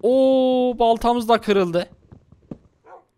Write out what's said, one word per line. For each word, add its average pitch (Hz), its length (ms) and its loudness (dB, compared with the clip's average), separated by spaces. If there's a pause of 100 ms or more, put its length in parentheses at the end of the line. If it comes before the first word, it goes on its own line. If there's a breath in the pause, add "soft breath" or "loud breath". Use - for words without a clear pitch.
Oo, 254 760 0
baltamız 233 500 0
da 226 120 2
kırıldı. 180 500 -2 (1300)